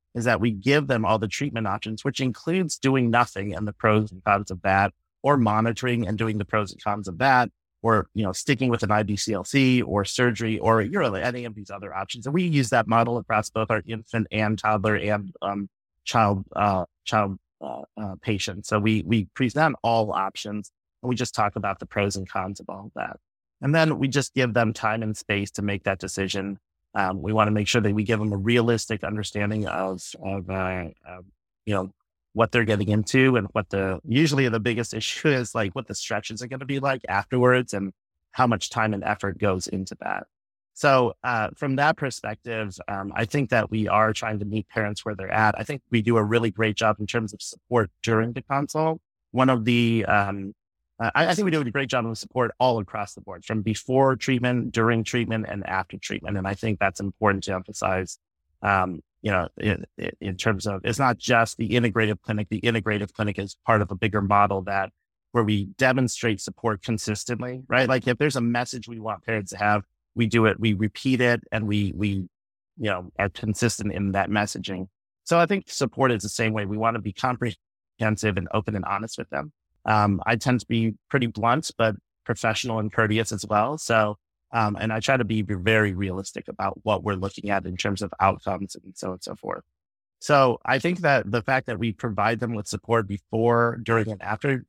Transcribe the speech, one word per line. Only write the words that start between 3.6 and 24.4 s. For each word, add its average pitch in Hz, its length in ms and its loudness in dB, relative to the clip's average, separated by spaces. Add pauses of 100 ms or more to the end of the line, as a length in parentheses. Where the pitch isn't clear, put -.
the 104 60 -6
pros 107 380 4
and 92 120 -16
cons 101 280 2
of 92 100 -10
that, 98 320 4 (300)
or 143 140 6
monitoring 117 680 2
and 101 120 -4
doing 110 200 -2
the 98 80 -4
pros 104 260 -2
and - 120 -16
cons 104 240 -4
of 90 100 -10
that, 123 320 4 (320)
or, 110 320 2
you 107 100 -2
know, 95 100 -2
sticking 131 360 0
with 117 140 0
an 107 80 0
I 107 120 2
B 104 120 -2
C 107 180 -4
L 95 100 -4
C 127 380 2
or 101 240 0
surgery 113 540 -2
or 113 180 4
really 113 440 0
any 123 240 -4
of 110 100 -12
these 104 160 -16
other 98 220 -12
options. 98 320 -8
And 139 100 -2
we 185 80 2
use 143 280 2
that 117 160 2
model 117 300 2
across 110 320 -2
both 110 220 -2
our 110 160 0
infant 113 440 -4
and 107 280 0
toddler 107 360 2
and, 104 360 -2 (100)
um, 101 280 -4 (340)
child, 101 420 2 (100)
uh, 95 300 2 (200)
child, 101 320 0 (240)
uh, 65 200 -10 (160)
uh, 101 240 -8
patients. 101 460 -4
So 110 120 2
we, 107 280 2
we 107 260 2
present 139 480 2
all 113 300 2
options 98 600 -6 (300)
and 127 80 -4
we 123 60 0
just 120 180 -2
talk 104 220 0
about 98 240 -4
the - 80 -16
pros 101 280 -2
and 95 140 -8
cons 98 300 -6
of - 100 -14
all 98 180 -12
of - 80 -20
that. - 220 -8 (440)
And 139 120 2
then 160 240 4
we 135 100 0
just 135 280 -2
give 127 180 2